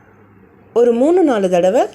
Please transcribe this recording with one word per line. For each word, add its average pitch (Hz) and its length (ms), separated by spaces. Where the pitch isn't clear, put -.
ஒரு 240 200
மூணு 330 300
நாலு 214 260
தடவை 185 320